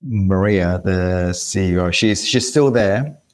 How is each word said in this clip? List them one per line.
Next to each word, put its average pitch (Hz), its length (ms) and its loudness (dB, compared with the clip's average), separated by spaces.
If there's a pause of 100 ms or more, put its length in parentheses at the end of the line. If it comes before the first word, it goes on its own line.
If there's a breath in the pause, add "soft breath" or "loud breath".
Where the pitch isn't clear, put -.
Maria, 98 800 0
the 90 520 0
C 92 400 -2
E 90 40 2
O, 90 140 0
she's, 107 340 0
she's 123 220 0
still 143 240 2
there. 117 440 0 (180)